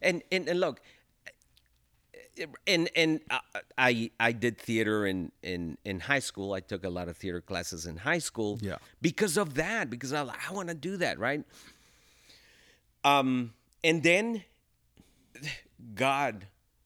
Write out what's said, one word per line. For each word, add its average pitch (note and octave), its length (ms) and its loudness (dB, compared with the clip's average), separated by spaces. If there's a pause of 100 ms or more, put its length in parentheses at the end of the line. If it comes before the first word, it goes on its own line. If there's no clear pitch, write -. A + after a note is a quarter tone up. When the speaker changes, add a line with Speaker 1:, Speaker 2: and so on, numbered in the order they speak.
Speaker 1:
and, F3 300 2
and, F3+ 180 0
and F3 100 2
look, D#3+ 220 0 (1800)
and, F3 300 4
and D#3+ 240 4 (100)
I, B2+ 100 -2 (380)
I, B2 400 4
I A#2 140 4
did A#2 260 0
theater G#2+ 480 2
in, F#2+ 280 -2 (100)
in, F2 400 -4
in F#2+ 160 -4
high C3+ 200 2
school. G2 340 -4
I F#2+ 80 -4
took F#2+ 240 -6
a F#2+ 40 -4
lot F2 200 -4
of E2+ 80 -10
theater F2 240 -6
classes F2 440 -6
in E2 120 -8
high D3 220 0
school G#2+ 420 -4
Speaker 2:
Yeah. G2 160 -4 (240)
Speaker 1:
because E3 340 2
of E3 200 0
that, F3 340 -2
because A#2+ 240 -6
I, D3+ 100 0
I B2+ 300 -8
wanna F3+ 200 -6
do E3 240 -6
that, A2+ 220 0
right? C#3 240 0 (1600)
Um, C3 500 4 (300)
and E3 200 4
then G#3 420 4 (1500)
God, A2 520 0 (380)